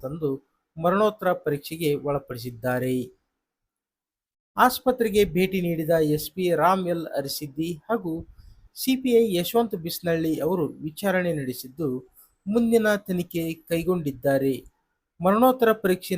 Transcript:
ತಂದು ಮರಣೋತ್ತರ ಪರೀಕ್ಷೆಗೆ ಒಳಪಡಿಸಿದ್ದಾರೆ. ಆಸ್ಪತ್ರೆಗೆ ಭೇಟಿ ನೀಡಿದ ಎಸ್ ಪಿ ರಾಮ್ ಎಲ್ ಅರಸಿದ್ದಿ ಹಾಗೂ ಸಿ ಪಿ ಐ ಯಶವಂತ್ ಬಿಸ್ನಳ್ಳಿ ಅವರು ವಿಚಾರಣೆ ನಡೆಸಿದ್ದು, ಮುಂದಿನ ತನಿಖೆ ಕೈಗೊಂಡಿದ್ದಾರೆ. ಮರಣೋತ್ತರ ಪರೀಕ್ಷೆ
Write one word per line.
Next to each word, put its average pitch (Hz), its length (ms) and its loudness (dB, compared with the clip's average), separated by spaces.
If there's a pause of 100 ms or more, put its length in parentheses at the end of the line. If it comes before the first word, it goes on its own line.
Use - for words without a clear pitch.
ತಂದು 147 280 -4 (460)
ಮರಣೋತ್ತರ 190 540 0 (140)
ಪರೀಕ್ಷೆಗೆ 156 500 -2
ಒಳಪಡಿಸಿದ್ದಾರೆ. 127 1000 -4 (1600)
ಆಸ್ಪತ್ರೆಗೆ 240 640 2 (120)
ಭೇಟಿ 190 280 0
ನೀಡಿದ 165 320 0 (220)
ಎಸ್ 151 160 -6
ಪಿ 185 140 -4 (160)
ರಾಮ್ 185 200 4 (100)
ಎಲ್ 170 140 -4 (120)
ಅರಸಿದ್ದಿ 143 500 -6 (160)
ಹಾಗೂ 196 280 -4 (640)
ಸಿ - 260 0
ಪಿ 254 180 0
ಐ - 20 8 (120)
ಯಶವಂತ್ 208 420 0
ಬಿಸ್ನಳ್ಳಿ 165 580 -2 (120)
ಅವರು 170 200 2 (200)
ವಿಚಾರಣೆ 180 480 -2
ನಡೆಸಿದ್ದು, 135 540 -6 (580)
ಮುಂದಿನ 226 500 2
ತನಿಖೆ 175 480 -4 (260)
ಕೈಗೊಂಡಿದ್ದಾರೆ. 143 840 0 (680)
ಮರಣೋತ್ತರ 226 520 4
ಪರೀಕ್ಷೆ 185 460 -2